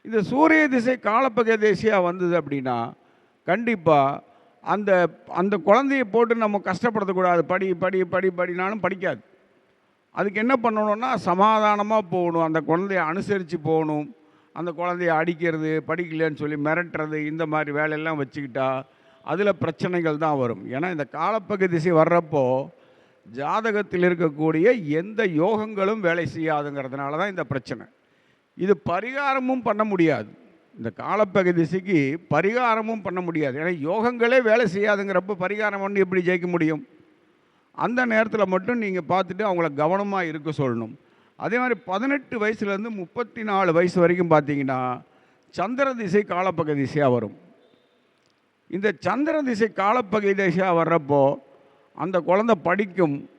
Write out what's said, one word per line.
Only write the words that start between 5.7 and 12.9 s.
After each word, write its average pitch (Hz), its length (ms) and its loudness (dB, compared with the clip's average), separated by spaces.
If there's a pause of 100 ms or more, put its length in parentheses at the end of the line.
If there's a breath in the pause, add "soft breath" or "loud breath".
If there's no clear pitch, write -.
போட்டு 226 300 2
நம்ம 208 280 -2
கஷ்டப்படுத்தக்கூடாது. 185 760 0
"படி, 185 340 0
படி, 185 300 0
படி, 185 240 0
படினாலும்" 180 520 -4
படிக்காது. 180 420 -4 (880)
அதுக்கு 196 300 -4
என்ன 247 240 2
பண்ணணும்னா, 220 520 0 (100)
சமாதானமா 208 760 4 (100)
போகணும். 170 320 0
அந்த 160 260 0
குழந்தைய 180 380 0